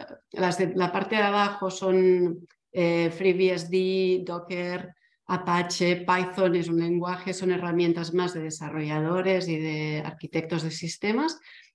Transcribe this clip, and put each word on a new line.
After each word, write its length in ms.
las 280
de 180
la 160
parte 240
de 60
abajo 480
son, 760
eh, 380
FreeBSD, 1120
Docker, 680
Apache, 800
Python 500
es 120
un 120
lenguaje, 520
son 200
herramientas 640
más 200
de 80
desarrolladores 1080
y 100
de 460
arquitectos 580
de 80
sistemas. 680